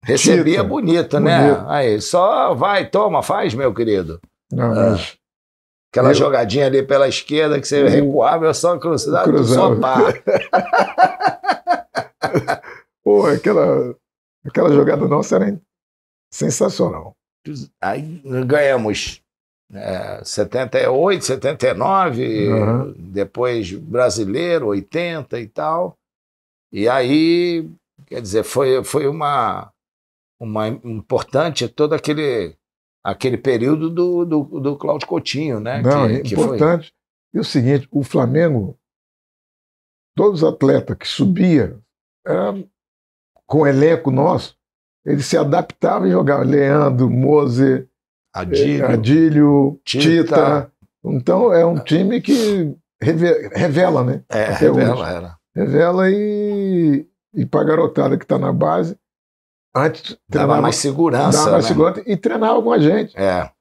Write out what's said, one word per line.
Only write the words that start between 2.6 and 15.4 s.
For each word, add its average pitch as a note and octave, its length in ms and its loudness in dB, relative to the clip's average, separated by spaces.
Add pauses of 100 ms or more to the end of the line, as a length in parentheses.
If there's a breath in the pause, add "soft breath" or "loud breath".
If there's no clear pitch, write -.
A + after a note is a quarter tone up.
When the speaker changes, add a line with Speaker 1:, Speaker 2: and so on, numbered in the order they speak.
Speaker 1:
toma, F#3 340 0
faz, G3 300 -2
meu B2+ 200 -2
querido. F#2+ 460 -2 (320)
Speaker 2:
Não, B2 200 -2
Speaker 1:
Ah. A2 200 2
Speaker 2:
mas F2 260 -6 (760)
Speaker 1:
Aquela B2+ 180 4
Speaker 2:
eu C#3+ 60 6
Speaker 1:
jogadinha C3+ 500 0
ali C3+ 180 0
pela C#3 240 2
esquerda D3 540 -2
que - 60 -10
você C#3+ 160 2
Speaker 2:
o C3+ 40 4
Speaker 1:
recuava, C#3+ 580 2
eu D#3 80 2
só E3+ 260 0
cruzava, E3 460 -2
tu D#3+ 60 4
Speaker 2:
cruzava. B2+ 440 2
Speaker 1:
só A2 40 -2
pá. - 220 2
Speaker 2:
<laughs> - 1900 -2 (1080 loud breath)
Pô, G3+ 240 4
aquela, C#3 680 0 (500)
aquela - 280 2
jogada C#3+ 340 4
nossa - 280 0
era G3+ 240 0 (720)